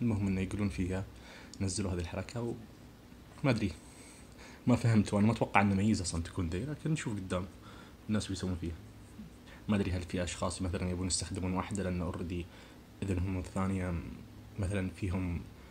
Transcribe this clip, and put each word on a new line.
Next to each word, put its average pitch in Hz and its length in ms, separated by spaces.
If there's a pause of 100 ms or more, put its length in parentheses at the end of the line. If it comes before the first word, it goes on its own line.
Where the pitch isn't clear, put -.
المهم 101 260
إنه 95 140
يقولون 98 280
فيها 95 340 (580)
نزلوا 98 300
هذه 90 80
الحركة 95 420
و-، 120 120 (880)
ما 143 60
أدري. 107 220 (960)
ما 120 80
فهمت، 110 380
وأنا 104 140
ما 113 60
أتوقع - 280
إن 101 140
ميزة 101 260
أصلًا 85 220
تكون 85 260
ذي، 87 100
لكن 147 320
نشوف 147 220
قدام 95 320 (640)
الناس 107 180
بيسوون 92 340
فيها. 85 140 (920)
ما 107 80
أدري 98 160
هل 90 100
في 90 220
أشخاص 90 380
مثلًا 90 280
يبون 90 180
يستخدمون 92 460
واحدة 95 300
لأن 87 280
already 87 340 (580)
إذنهم 95 340
الثانية 92 560 (680)
مثلًا 92 300
فيهم، 90 520 (300)